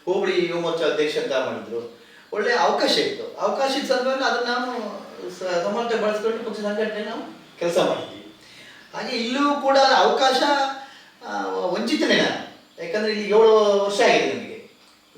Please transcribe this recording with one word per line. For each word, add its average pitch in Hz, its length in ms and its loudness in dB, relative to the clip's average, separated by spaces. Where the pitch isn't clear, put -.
ಹೋಬಳಿ 175 420 2
ಯುವ 170 120 -2
ಮೋರ್ಚಾ 165 240 -2
ಅಧ್ಯಕ್ಷ 151 340 0
ಅಂತ 143 140 -2
ಮಾಡಿದ್ರು, 117 680 -6
ಒಳ್ಳೆ 214 220 0
ಅವಕಾಶ 214 440 2
ಇತ್ತು. - 420 -4
ಅವಕಾಶ 269 360 0
ಇದ್ದ 277 120 -4
ಸಂದರ್ಭದಲ್ಲಿ 262 360 0
ಅದನ್ನ 240 220 0
ನಾನು 247 540 -4
ಸ-, 180 340 -2
ಸಮರ್ಥ 226 300 -2
ಬಳಸ್ಕೊಂಡು 214 440 0
ಪಕ್ಷ 214 220 -8
ಸಂಘಟನೆ 208 440 -4
ನಾವು 226 180 -8
ಕೆಲಸ 170 200 0
ಮಾಡಿದ್ವಿ. - 560 -4
ಹಾಗೆ 233 220 -6
ಇಲ್ಲೂ 269 380 0
ಕೂಡ 277 240 2
ಅವಕಾಶ, 262 640 4
ಆ, 202 200 -6
ವಂಚಿತನೇ 220 720 0
ನಾನು. - 680 -4
ಯಾಕಂದ್ರೆ 214 280 -2
ಇಲ್ಲಿ 208 140 -4
ಏಳು 208 580 6
ವರ್ಷ 202 160 -2
ಆಗಿದೆ - 320 2
ನನಗೆ, - 380 -10